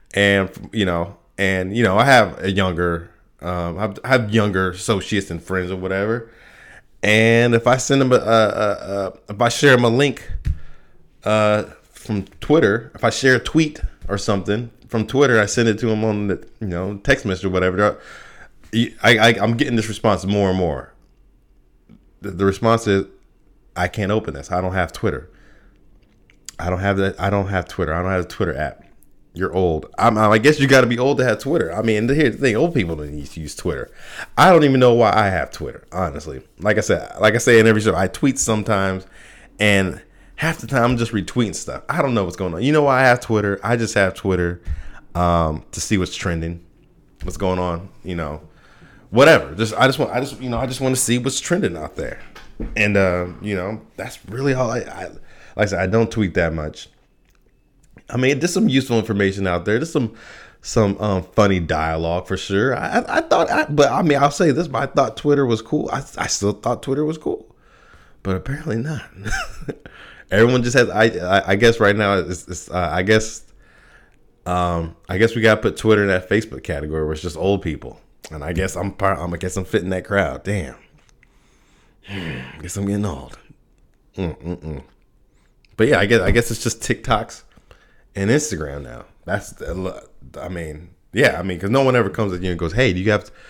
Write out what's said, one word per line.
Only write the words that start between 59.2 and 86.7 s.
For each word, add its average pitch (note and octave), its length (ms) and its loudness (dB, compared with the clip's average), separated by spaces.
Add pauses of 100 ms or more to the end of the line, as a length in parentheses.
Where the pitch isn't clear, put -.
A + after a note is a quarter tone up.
out F2 200 -2
there. G#2+ 120 2
There's E3 140 -8
some, B2 240 -2 (460)
some, G#2 380 0
um, F#2+ 220 -2
funny G2 380 2
dialogue D#2+ 640 -2
for F#2+ 100 -4
sure. G#2+ 400 -2
I, - 120 -4
I, A#3+ 300 -2
I - 20 0
thought, - 320 0
I, - 140 0
but C#3+ 260 4
I C3+ 100 0
mean, D3 160 2
I'll C#3 140 2
say E3+ 180 2
this, D3+ 160 0
but B2+ 160 -4
I C3+ 100 -6
thought C3+ 240 0
Twitter C#3+ 300 2
was A2+ 160 0
cool. - 300 -4
I, C#3 100 -4 (160)
I - 80 -4
still G2+ 260 -2
thought A#2 300 -4
Twitter C#3 220 -2
was D#3+ 120 -4
cool, - 380 -8 (720)
but F#2+ 100 -2
apparently B2 440 -6
not. C#3 300 -8 (600)
<laughs> - 640 -16
Everyone A#2+ 320 4
just A#2+ 120 0
has, A#2+ 140 4
I, G#2+ 140 4
I, F#2+ 480 2
I - 20 2
guess G#2+ 240 4
right G2+ 160 6
now, G2+ 240 2
it's, E2+ 300 -6
it's, F2+ 200 -14
uh, F2 220 -2
I F2+ 120 0
guess, G#2+ 420 2 (1000)
um, F2 520 -2 (120)
I F#2+ 100 -2
guess A2+ 180 4
we A2 60 -2
gotta A2 180 6
put G2+ 160 -2
Twitter G#2+ 260 4
in G2+ 60 2
that F#2 200 0
Facebook G2+ 360 -2
category D2+ 400 -4
where D#2 80 -2
it's D#2+ 100 -8
just D#2+ 140 -8
old F#2+ 260 0
people. C#2 380 -10 (300)
And D#2 120 -12
I E2+ 120 -6
guess F#2+ 200 -4
I'm F#2 160 -6
part, F#2+ 280 -2
I'm, F2 160 -8
I - 20 -6
guess F#2 180 -8
I'm F#2 120 -6
fitting F#2 240 -2
that F#2 160 -6
crowd. E2 380 -2
Damn. F#2 320 -6 (1300)
<sighs> D2 540 -12
Guess F2+ 160 -10
I'm G2 80 -2
getting G2+ 180 -2
old. D2 340 -10 (800)
Mm-mm-mm. D#2+ 640 -8 (920)
But A2+ 120 4
yeah, A#2 100 4
I G2+ 80 2
guess, A2 160 4
I G2 80 2
guess A#2 200 2
it's A2 120 -6
just - 180 -4